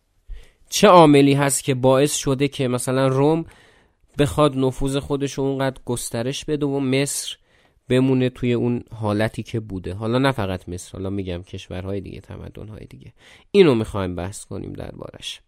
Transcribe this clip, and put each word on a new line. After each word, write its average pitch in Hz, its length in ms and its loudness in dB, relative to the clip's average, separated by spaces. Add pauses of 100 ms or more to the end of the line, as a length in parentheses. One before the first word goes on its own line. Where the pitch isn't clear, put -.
(680)
چه - 180 4
عاملی 147 460 8
هست 139 300 0
که 135 120 -2
باعث 131 400 2
شده 139 320 -2
که 135 200 -4
مثلاً 127 400 0
روم 147 380 2 (720)
بخواد 143 380 2
نفوذ 135 400 -2
خودش 139 360 -4
رو 139 100 -4
اونقدر 135 420 -4
گسترش 120 600 -6
بده 147 200 -4
و 139 140 -2
مصر 139 580 -2 (520)
بمونه 127 400 2
توی 123 240 -2
اون 120 380 -2
حالتی 110 520 -2
که - 160 -6
بوده؟ 95 340 -10
حالا 110 240 -2
نه 135 140 2
فقط 95 380 -6
مصر، 87 280 -12
حالا 95 120 -8
می‌گم 90 340 -6
کشورهای 95 580 -10
دیگه، - 200 -14
تمدن‌های 98 640 -16
دیگه. - 280 -20 (380)
اینو 175 240 8
می‌خوایم 98 400 -4
بحث 90 300 -10
کنیم 98 280 -12
دربارش. - 760 -14